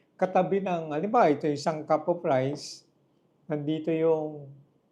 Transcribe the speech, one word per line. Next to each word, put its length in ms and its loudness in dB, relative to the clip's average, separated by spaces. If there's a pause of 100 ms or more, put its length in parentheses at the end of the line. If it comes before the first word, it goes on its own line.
(180)
katabi 400 2
ng, 320 -4
halimbawa, 400 4
ito 160 0
yung 80 0
isang 320 -4
cup 240 0
of 160 0
rice. 560 -2 (640)
Nandito 480 -2
yung, 560 0 (420)